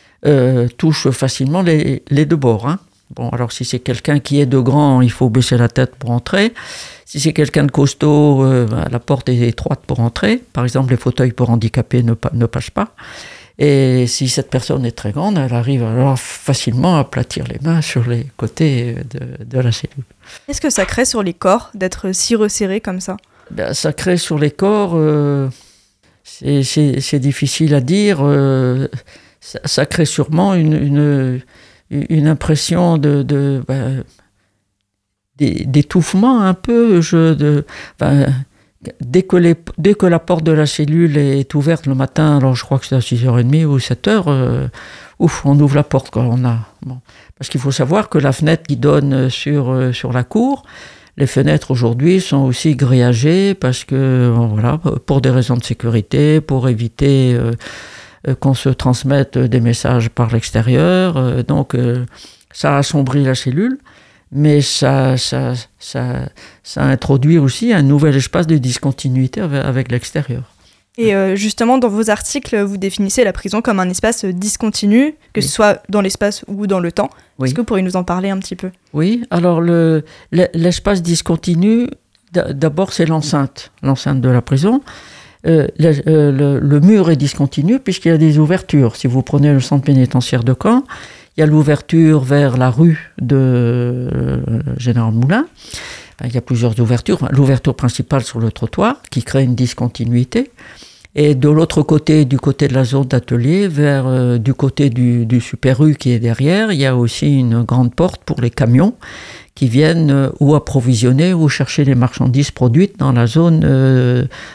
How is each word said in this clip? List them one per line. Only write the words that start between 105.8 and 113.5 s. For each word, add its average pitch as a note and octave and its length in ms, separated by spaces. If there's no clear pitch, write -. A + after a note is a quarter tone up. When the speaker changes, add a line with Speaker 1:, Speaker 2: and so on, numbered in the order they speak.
Speaker 1:
U D3+ 100
qui - 160
est A#2+ 80
derrière, D3+ 540
il D3 80
y C#3 60
a B2+ 100
aussi C3+ 420
une A#2+ 260
grande A#2+ 300
porte - 300
pour - 160
les A#2+ 80
camions B2 460
qui C3+ 140
viennent, D#3 420
euh, C#3 200
ou D3 140
approvisionner C3 800
ou D#3+ 160
chercher - 340
les C3+ 100
marchandises B2 560
produites C3+ 480
dans C3+ 140
la A#2+ 140
zone, D#3+ 380